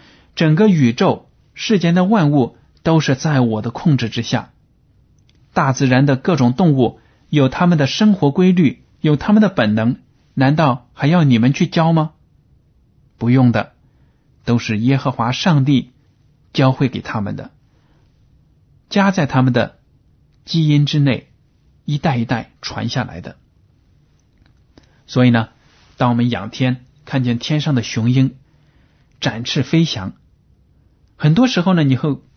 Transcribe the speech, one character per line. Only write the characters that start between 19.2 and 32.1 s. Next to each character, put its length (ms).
他 160
们 140
的 240
基 240
因 160
之 160
内， 320
一 100
代 220
一 80
代 240
传 300
下 120
来 200
的。 160
所 180
以 60
呢， 180
当 140
我 40
们 140
仰 220
天 340
看 180
见 140
天 240
上 120
的 80
雄 280
鹰 260
展 220
翅 200
飞 220
翔， 280
很 160
多 140
时 160
候 100
呢， 100
你 140
会 240